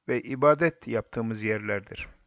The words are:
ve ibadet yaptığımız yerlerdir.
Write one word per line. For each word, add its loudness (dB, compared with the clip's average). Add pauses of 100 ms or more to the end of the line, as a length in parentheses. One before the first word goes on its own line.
ve 0
ibadet 2
yaptığımız -4
yerlerdir. -4 (180)